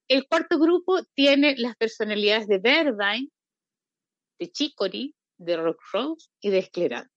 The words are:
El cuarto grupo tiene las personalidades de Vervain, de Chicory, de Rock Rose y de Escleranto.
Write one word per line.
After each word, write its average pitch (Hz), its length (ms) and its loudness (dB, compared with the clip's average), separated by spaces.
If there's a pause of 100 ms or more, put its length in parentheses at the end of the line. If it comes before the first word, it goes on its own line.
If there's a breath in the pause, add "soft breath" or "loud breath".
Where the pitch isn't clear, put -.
El 262 220 2
cuarto 330 300 0
grupo 349 440 2 (120)
tiene 277 420 4
las 233 200 -6
personalidades 214 680 -2
de 202 120 2
Vervain, 240 760 0 (1040)
de 175 120 -10
Chicory, 240 640 -6 (240)
de 170 180 -4
Rock 165 240 -2 (120)
Rose 294 360 -6 (120)
y 202 100 -4
de 190 80 2
Escleranto. 175 580 -4